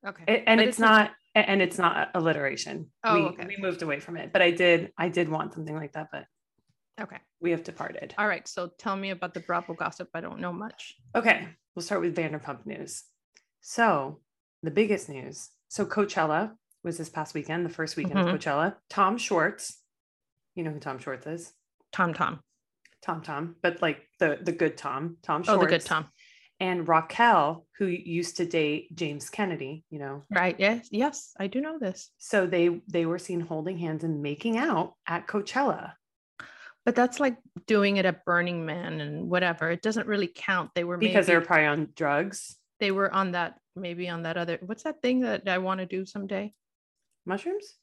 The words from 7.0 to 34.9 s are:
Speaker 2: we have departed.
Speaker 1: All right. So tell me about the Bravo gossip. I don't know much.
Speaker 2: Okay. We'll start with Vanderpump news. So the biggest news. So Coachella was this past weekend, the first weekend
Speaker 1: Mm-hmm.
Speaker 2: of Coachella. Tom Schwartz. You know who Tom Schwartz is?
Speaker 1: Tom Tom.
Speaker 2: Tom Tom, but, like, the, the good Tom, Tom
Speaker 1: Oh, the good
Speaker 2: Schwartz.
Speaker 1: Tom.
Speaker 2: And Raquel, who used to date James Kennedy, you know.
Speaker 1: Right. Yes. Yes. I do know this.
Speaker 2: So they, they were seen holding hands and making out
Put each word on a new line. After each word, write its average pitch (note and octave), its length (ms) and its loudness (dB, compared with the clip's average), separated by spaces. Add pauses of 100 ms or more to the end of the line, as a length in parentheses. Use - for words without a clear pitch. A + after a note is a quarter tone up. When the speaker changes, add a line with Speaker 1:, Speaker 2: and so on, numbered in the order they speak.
Speaker 2:
we E3+ 100 0
have E3 120 -2
departed. - 540 -10
Speaker 1:
All G#3 100 0
right. G3 200 -4
So F3+ 320 -8
tell G3 160 -4
me G3 140 -6
about F3+ 240 -8
the F3 80 -8
Bravo F3 320 -4
gossip. E3 400 -8
I E3 80 -8
don't - 180 -12
know F3+ 140 -6
much. G#3 420 -14 (180)
Speaker 2:
Okay. A3 340 2 (280)
We'll E3+ 80 -8
start F3+ 180 -2
with E3+ 140 -2
Vanderpump D3+ 500 -6
news. - 380 -12 (580)
So D3+ 600 0 (420)
the D#3+ 80 -4
biggest G3+ 380 2
news. C3+ 400 -14 (180)
So - 180 -4
Coachella F#3+ 640 0 (320)
was E3 140 -6
this D#3+ 120 -8
past D#3 240 -8
weekend, D#3+ 320 -4
the D#3+ 40 -4
first D#3+ 280 -6
weekend E3 220 0
Speaker 1:
Mm-hmm. F3 160 2
Speaker 2:
of D3+ 40 -4
Coachella. D#3 360 0 (140)
Tom G3 280 2
Schwartz. - 640 -2 (760)
You F3 80 -6
know D#3+ 80 -4
who D3 80 -10
Tom C3 200 -8
Schwartz C3 280 -10
is? E3+ 240 -10 (400)
Speaker 1:
Tom F3 220 2
Tom. D#3+ 260 -2 (640)
Speaker 2:
Tom E3 180 -6
Tom, D#3+ 400 -8
but, E3+ 200 2
like, D#3 260 -2 (120)
the, D3+ 220 4
the F3 120 -2
good D#3+ 240 0
Tom, D3 440 -6
Tom E3 280 -2
Speaker 1:
Oh, G#3 100 6
the E3+ 60 6
good D#3+ 160 4
Speaker 2:
Schwartz. - 40 -12
Speaker 1:
Tom. D#3 220 -2 (540)
Speaker 2:
And F#3 260 0
Raquel, E3 800 4 (100)
who G3+ 100 0
used E3+ 500 -4
to F3+ 80 0
date D#3 500 -2
James D3 340 -6
Kennedy, D#3 600 -6
you D3+ 100 -10
know. C#3+ 320 -10
Speaker 1:
Right. F3+ 260 2
Yes. A3 340 0
Yes. C4+ 480 -4
I G3 80 -4
do A3 120 -4
know D#4 180 -6
this. G3+ 320 -8 (100)
Speaker 2:
So F#3+ 280 0
they, E3+ 400 2
they E3+ 180 0
were E3+ 140 -2
seen F3 220 -6
holding E3 360 -6
hands D#3+ 280 -4
and D#3 160 -2
making D3 360 -2
out A#3+ 360 -2 (120)